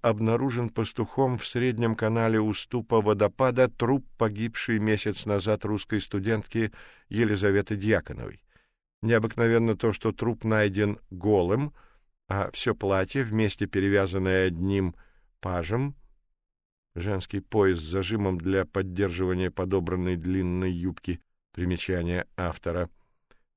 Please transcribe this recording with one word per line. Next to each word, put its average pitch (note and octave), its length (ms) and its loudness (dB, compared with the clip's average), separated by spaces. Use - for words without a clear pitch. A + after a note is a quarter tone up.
обнаружен A#2 640 0
пастухом A#2+ 720 -2
в - 80 -10
среднем A#2 480 0
канале A2+ 440 2
уступа A2 640 0
водопада G#2+ 680 2
труп B2+ 380 0
погибшей A2+ 580 -2
месяц G#2+ 480 0
назад G#2 400 0
русской G#2 340 -2
студентки G#2 720 -2
Елизаветы G#2 680 2
Дьяконовой. G2 680 -2
Необыкновенно A2+ 760 2
то, A2 180 0
что A2 180 -2
труп A2+ 320 -2
найден G#2 560 2
голым, G2 640 2
а G2 240 -2
всё - 240 -2
платье, G2 480 0
вместе G#2+ 420 0
перевязанное F#2+ 800 2
одним F#2 480 -2
пажем, G2 560 -4
женский F#2+ 460 -4
пояс F#2+ 400 2
с - 20 -10
зажимом F#2+ 560 -2
для F#2+ 260 0
поддерживания F#2 880 -2
подобранной F2+ 680 -2
длинной F#2 540 0
юбки, F2 480 -4
примечание F2 760 -2
автора, E2+ 540 -4